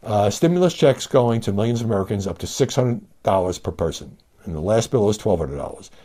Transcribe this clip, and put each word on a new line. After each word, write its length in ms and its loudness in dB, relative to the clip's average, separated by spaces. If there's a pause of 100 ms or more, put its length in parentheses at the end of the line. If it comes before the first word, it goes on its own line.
Uh, 260 2
stimulus 420 2
checks 340 2
going 340 2
to 120 -2
millions 280 0
of 60 -4
Americans 400 -2
up 120 -6
to 80 -8
six 300 -2
hundred 240 0 (240)
dollars 340 0
per 140 -6
person. 440 -6 (280)
And 100 -8
the 60 -6
last 300 0
bill 160 2
was 120 2
twelve 200 0
hundred 200 -6
dollars. 320 -12 (140)